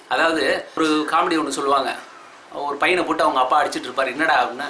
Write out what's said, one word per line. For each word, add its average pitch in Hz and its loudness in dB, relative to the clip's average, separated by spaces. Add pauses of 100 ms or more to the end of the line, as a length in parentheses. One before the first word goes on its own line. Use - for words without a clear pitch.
அதாவது, 160 0 (120)
ஒரு 156 2
காமெடி 170 2
ஒண்ணு 151 0
சொல்லுவாங்க. 139 0 (580)
ஒரு 143 -6
பையனை 170 0
போட்டு 156 -2
அவங்க 151 2
அப்பா 147 2
அடிச்சிட்டு 143 -6
இருப்பாரு. 131 -2
"என்னடா?" 135 2
அப்படின்னா, 123 -6